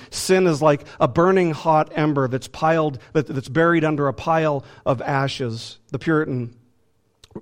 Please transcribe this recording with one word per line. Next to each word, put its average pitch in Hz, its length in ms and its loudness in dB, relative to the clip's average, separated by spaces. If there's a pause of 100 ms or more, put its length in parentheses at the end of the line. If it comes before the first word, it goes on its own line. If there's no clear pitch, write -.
sin 185 380 2
is 151 140 0
like 147 200 4 (180)
a 156 80 2
burning 175 440 2
hot 156 440 0
ember 151 320 0
that's 127 220 -6
piled, 156 500 0 (140)
that, 156 140 0
that's 131 200 -6
buried 165 380 2
under 143 240 0
a 127 40 -2
pile 156 520 -2 (200)
of 131 160 0
ashes. 135 800 -4 (120)
The - 80 -6
Puritan 143 540 -2 (880)